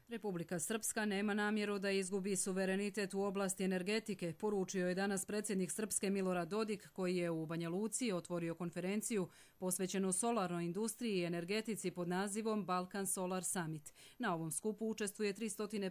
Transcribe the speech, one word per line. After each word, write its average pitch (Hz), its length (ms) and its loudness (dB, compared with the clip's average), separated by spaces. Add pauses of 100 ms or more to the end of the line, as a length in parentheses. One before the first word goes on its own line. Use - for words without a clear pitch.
Republika 185 500 -2
Srpska 220 460 0
nema 202 300 2
namjeru 208 440 2
da 196 120 2
izgubi 196 460 2
suverenitet 190 760 2
u 190 60 0
oblasti 196 440 0
energetike, 190 680 0
poručio 190 560 2
je 180 60 2
danas 196 300 2
predsjednik 208 460 0
Srpske 214 400 0
Milorad 185 380 2
Dodik, 214 440 -2
koji 185 240 0
je 175 140 2
u 160 160 0
Banja 165 220 -2
Luci 214 440 0
otvorio 170 420 -2
konferenciju 185 720 0 (300)
posvećenu 185 540 0
solarnoj 180 520 2
industriji 208 540 0
i 175 60 4
energetici 180 680 -2
pod 175 180 -2
nazivom 208 580 0
Balkan 180 400 0
Solar 185 380 0
Summit. 160 480 -2 (260)
Na 208 160 0
ovom 160 180 -2
skupu 220 360 -2
učestvuje 208 440 -2
tristo 208 360 -4 (220)